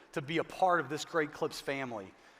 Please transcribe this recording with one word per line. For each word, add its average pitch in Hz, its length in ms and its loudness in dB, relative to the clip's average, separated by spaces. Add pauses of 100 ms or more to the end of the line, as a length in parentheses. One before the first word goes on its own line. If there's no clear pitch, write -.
(120)
to 165 100 -2
be 156 160 -2
a 147 60 2
part 175 360 4
of 135 80 -2
this 143 160 -4
Great 151 300 0
Clips - 260 -2
family. 127 460 -4 (340)